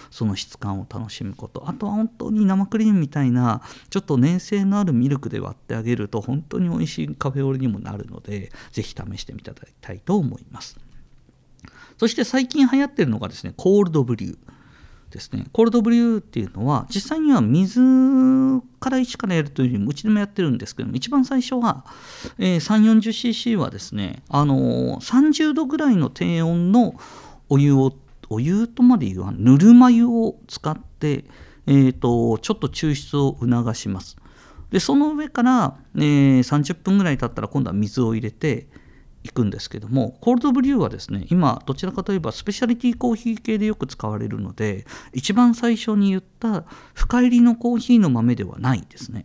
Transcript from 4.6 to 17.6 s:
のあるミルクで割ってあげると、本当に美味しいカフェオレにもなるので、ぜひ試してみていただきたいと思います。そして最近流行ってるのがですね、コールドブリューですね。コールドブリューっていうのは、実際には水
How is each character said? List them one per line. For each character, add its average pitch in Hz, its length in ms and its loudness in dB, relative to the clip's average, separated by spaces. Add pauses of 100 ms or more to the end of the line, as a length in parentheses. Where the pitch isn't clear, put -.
の 196 140 0
あ 208 60 0
る 165 80 0
ミ 123 160 0
ル 139 100 -2
ク - 120 -10
で 107 100 -8
割 92 200 -12
っ - 60 -20
て 120 80 -8
あ 113 80 -6
げ 120 140 0
る 107 120 -6
と、 110 120 -6
本 135 220 -6
当 - 180 -10
に 175 80 0
美 165 80 -4
味 - 100 -2
し 151 180 -8
い 147 120 -10
カ 135 160 -4
フ 139 80 -6
ェ 135 60 -2
オ 135 60 -2
レ 131 60 -4
に 131 80 -4
も 101 140 -4
な 104 160 -12
る - 100 -12
の - 140 -18
で、 101 320 -12 (180)
ぜ 107 120 -8
ひ - 120 -12
試 95 240 -12
し - 60 -14
て - 80 -18
み 110 80 -16
て - 100 -18
い - 40 -18
た - 60 -20
だ - 60 -20
き - 140 -20
た - 120 -16
い 92 80 -14
と 190 160 -2
思 131 220 -2
い - 140 -20
ま - 80 -20
す。 - 180 -20 (1200)
そ 233 80 0
し 233 80 0
て - 80 -4
最 254 240 -2
近 269 220 2
流 269 100 2
行 277 60 2
っ 277 80 -8
て 196 120 0
る 123 60 0
の 107 80 -2
が 101 80 -8
で 92 80 -12
す - 100 -16
ね、 92 120 -12
コ 202 240 2
ー 196 40 4
ル 175 60 -2
ド 147 140 0
ブ 120 100 -2
リ 95 120 -8
ュ - 80 -10
ー - 40 -20 (720)
で - 80 -18
す - 140 -16
ね。 101 180 -8
コ 226 120 2
ー - 20 8
ル 233 80 4
ド 240 100 2
ブ 233 80 2
リ 233 80 4
ュ 233 200 2
ー - 20 -4
っ - 20 -20
て - 160 -10
い 104 60 -4
う - 80 -10
の 107 140 -4
は、 139 220 0
実 - 220 -6
際 320 100 -2
に 302 120 4
は 202 80 4
水 175 400 2 (1000)